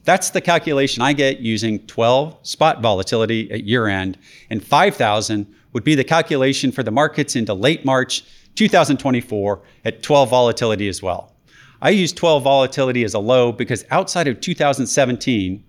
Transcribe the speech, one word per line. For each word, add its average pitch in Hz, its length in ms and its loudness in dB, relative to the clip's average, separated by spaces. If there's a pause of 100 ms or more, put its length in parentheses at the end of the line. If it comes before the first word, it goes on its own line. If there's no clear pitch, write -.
That's 185 260 0
the 185 120 -4
calculation 139 640 0
I 139 100 2
get 135 280 0
using 110 440 -4
twelve 131 560 0
spot - 400 0
volatility 110 680 0
at 107 140 -8
year 113 220 0
end, 95 300 -4 (320)
and 113 160 -8
five 175 300 2
thousand 107 500 -2 (280)
would 117 100 -4
be 151 120 2
the 135 80 0
calculation 139 680 0
for 135 100 -6
the 113 100 -4
markets 147 440 -2
into 110 180 -2
late 127 320 0
March 131 380 0 (320)
two 214 120 2
thousand 147 300 4
twenty-four 104 640 -4 (240)
at 113 160 -6
twelve 143 280 4
volatility 113 580 2
as 92 160 -8
well. 92 300 -8 (460)
I 135 120 2
use 190 200 2
twelve 156 320 0
volatility 131 600 2
as 104 100 -4
a 110 60 -2
low 120 320 2
because 113 400 -6
outside 175 380 -2
of 117 100 -6
two 180 160 -6
thousand 139 320 0
seventeen 113 800 -2